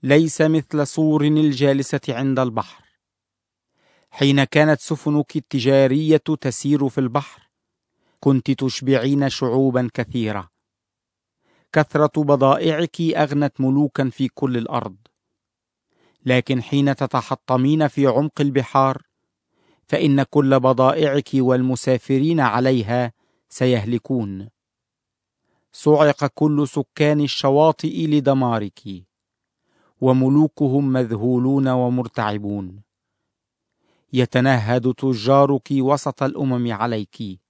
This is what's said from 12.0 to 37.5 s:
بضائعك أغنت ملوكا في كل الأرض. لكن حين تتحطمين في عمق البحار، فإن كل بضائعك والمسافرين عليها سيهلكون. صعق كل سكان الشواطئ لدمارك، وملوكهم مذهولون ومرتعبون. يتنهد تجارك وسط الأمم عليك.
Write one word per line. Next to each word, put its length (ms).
بضائعك 760
أغنت 600
ملوكا 500
في 180
كل 280
الأرض. 400
لكن 360
حين 340
تتحطمين 920
في 180
عمق 340
البحار، 600
فإن 380
كل 380
بضائعك 720
والمسافرين 1080
عليها 720
سيهلكون. 1000
صعق 540
كل 420
سكان 520
الشواطئ 880
لدمارك، 720
وملوكهم 920
مذهولون 760
ومرتعبون. 1160
يتنهد 840
تجارك 800
وسط 500
الأمم 500
عليك. 760